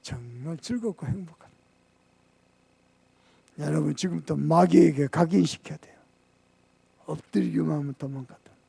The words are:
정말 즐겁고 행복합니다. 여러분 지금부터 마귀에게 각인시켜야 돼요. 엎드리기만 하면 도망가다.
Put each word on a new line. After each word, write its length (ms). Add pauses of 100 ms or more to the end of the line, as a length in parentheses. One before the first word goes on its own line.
정말 560
즐겁고 480
행복합니다. 440 (2000)
여러분 380
지금부터 400
마귀에게 720
각인시켜야 720
돼요. 180 (1120)
엎드리기만 720
하면 180
도망가다. 420 (300)